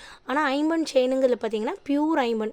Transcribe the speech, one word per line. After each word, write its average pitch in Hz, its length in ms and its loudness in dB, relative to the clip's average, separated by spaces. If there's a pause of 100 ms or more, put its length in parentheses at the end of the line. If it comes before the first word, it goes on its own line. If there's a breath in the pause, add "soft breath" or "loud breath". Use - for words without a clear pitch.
(240 loud breath)
ஆனா 269 240 -2
ஐம்பொன் 285 200 0 (180)
செயினுங்கிறதுல 262 500 2
பார்த்தீங்கன்னா, 226 460 -4
பியூர் 302 380 0
ஐம்பொன். 226 320 -2